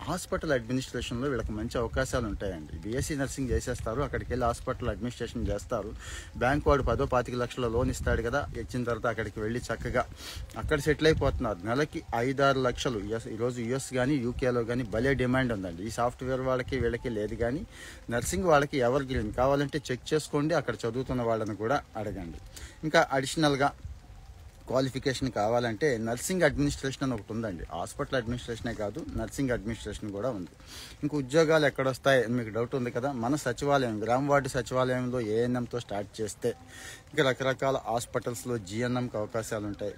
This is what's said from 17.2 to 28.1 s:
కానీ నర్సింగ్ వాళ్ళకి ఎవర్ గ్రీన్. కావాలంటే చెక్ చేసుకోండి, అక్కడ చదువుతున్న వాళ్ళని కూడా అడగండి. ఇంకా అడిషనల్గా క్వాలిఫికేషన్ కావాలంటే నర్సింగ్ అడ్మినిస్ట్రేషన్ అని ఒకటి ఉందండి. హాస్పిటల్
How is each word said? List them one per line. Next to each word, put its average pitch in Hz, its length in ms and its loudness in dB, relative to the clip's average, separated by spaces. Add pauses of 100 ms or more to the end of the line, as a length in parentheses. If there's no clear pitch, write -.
కానీ 123 300 0 (440)
నర్సింగ్ 123 340 0
వాళ్ళకి 147 340 6
ఎవర్ 127 260 4
గ్రీన్. 120 300 -2
కావాలంటే 139 480 2 (100)
చెక్ 131 220 -2
చేసుకోండి, 151 400 2
అక్కడ 127 220 0
చదువుతున్న 123 460 -2
వాళ్ళని 110 340 0
కూడా 113 260 0 (160)
అడగండి. 95 400 -6 (460)
ఇంకా 156 280 6
అడిషనల్గా 139 640 2 (920)
క్వాలిఫికేషన్ 131 640 0
కావాలంటే 117 640 2
నర్సింగ్ 123 440 0
అడ్మినిస్ట్రేషన్ 139 640 2
అని 131 100 2
ఒకటి 107 200 -6
ఉందండి. 107 380 -4
హాస్పిటల్ 98 440 -4